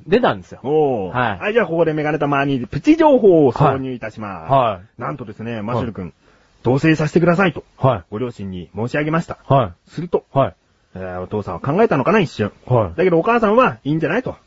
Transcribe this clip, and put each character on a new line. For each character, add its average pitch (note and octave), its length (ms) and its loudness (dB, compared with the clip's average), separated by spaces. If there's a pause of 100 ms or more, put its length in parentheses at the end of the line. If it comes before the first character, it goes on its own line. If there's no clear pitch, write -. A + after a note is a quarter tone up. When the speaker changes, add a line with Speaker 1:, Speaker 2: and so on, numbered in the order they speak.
Speaker 1:
出 G3 140 2
た G#3+ 120 0
ん G2 80 -6
で F2 60 -18
す - 60 -20
よ。 - 100 -20
Speaker 2:
お C3 480 0
ー。 G#2+ 80 -4
Speaker 1:
は A2+ 180 0
い。 - 20 -12
Speaker 2:
は G3 120 -6
い、 - 20 -4
じ A#3 80 2
ゃ G#3 40 0
あ - 20 -8
こ E3 100 -4
こ E3+ 80 4
で D#3 80 0
メ D3+ 100 -4
ガ D3+ 100 -2
ネ D#3 60 -2
た C#3+ 100 0
ま C#3 160 0
に C3+ 220 -2
プ - 140 -6
チ D#4 160 4
情 D4+ 220 6
報 F3 280 6
を A#2+ 60 4
挿 C3+ 260 2
入 C3 140 -6
い A#2+ 80 -10
た A2 100 -10
し A2+ 100 -16
ま F#2 260 -10
す。 B2 60 0
Speaker 1:
は C#3 60 4
い。 C3 40 4
は G#2 180 -2 (180)
い。 - 20 -14
Speaker 2:
な B2 100 -8
ん D3+ 80 -10
と B2+ 80 -12
で G2+ 80 -14
す - 60 -18
ね、 A#2 140 -8
Speaker 1:
は A2+ 40 -8
い。 G#2 40 -8
Speaker 2:
マ A2+ 120 -6
シ A#2 60 -2
ュ B2 60 -4
ル A2+ 60 -8
君、 F2+ 220 -10 (480)
同 B2 120 2
棲 D#3+ 200 4
さ D3+ 140 -2
せ - 60 -10
て F3 60 4
く D#3+ 60 2
だ F3 100 4
さ G3 100 2
い F3 60 0
と、 - 100 -12 (140)
Speaker 1:
は B2+ 220 2
い。 E2+ 120 -12
Speaker 2:
ご G#2 80 -8
両 B2 120 -4
親 G2+ 200 -12
に F2+ 240 -12
申 A2 140 -6
し - 80 -6
上 D3+ 80 -2
げ D#3 60 -4
ま E3 100 0
し - 60 -6
た。 - 100 -12 (100)
Speaker 1:
は C3+ 200 2
い。 F2 60 -10 (180)
Speaker 2:
す - 100 -12
る F3 80 -8
と、 - 240 -2
Speaker 1:
は C3+ 160 0
い。 F2+ 60 -10 (400)
Speaker 2:
え F#2 40 -12
ー、 F#2 220 -10
お F#2 60 -8
父 G#2 160 -6
さ F#2+ 100 -8
ん - 20 -8
は E2+ 60 -10
考 D3+ 220 -2
え A#3 60 4
た D#3 100 0
の B2 60 0
か D#3 80 2
な、 G#3+ 80 4
一 E3 100 0
瞬。 G#2 220 -4 (120)
Speaker 1:
は A2 300 0
い。 - 20 -12
Speaker 2:
だ E3 80 0
け F#3 60 2
ど E3 80 2
お E3 40 0
母 A3+ 180 0
さ A3 80 0
ん G#3 80 2
は G#3+ 280 2
い C#3 80 -2
い - 20 0
ん D#3+ 60 -2
じ D#3 60 -4
ゃ - 20 -2
な E3+ 80 -2
い B3+ 60 -2
と、 - 140 -10 (100)